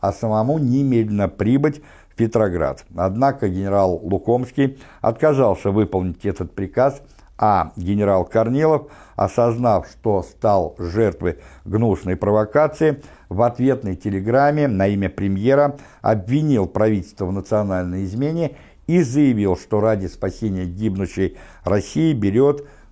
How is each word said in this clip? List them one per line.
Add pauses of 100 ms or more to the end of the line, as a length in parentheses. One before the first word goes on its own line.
а
самому
немедленно
прибыть (280)
в
Петроград. (120)
Однако
генерал
Лукомский (220)
отказался
выполнить
этот
приказ – (380)
а
генерал
Корнилов, (240)
осознав,
что
стал
жертвой (260)
гнусной
провокации, (260)
в
ответной
телеграмме
на
имя
премьера (240)
обвинил
правительство
в
национальной
измене (300)
и
заявил,
что
ради
спасения
гибнущей (280)
России
берёт (260)